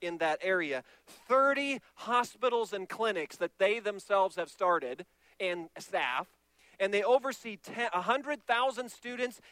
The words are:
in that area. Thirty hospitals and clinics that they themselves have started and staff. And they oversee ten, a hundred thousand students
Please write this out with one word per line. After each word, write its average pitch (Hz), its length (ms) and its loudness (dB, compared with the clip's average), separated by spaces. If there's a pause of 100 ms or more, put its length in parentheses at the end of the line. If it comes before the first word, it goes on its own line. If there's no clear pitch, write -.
in 170 160 -4
that 156 240 0
area. 165 420 0 (220)
Thirty 277 760 2 (140)
hospitals 240 800 0
and 190 120 -6
clinics 190 520 -2
that 170 200 -4
they 208 200 4
themselves 196 580 0
have 170 140 -4
started 165 560 0 (340)
and 175 380 -4
staff. 147 500 -4 (500)
And 196 140 0
they 202 100 2
oversee 240 540 2
ten, 233 380 -6
a 240 80 0
hundred 269 440 -2
thousand 240 440 0
students 247 500 -6 (120)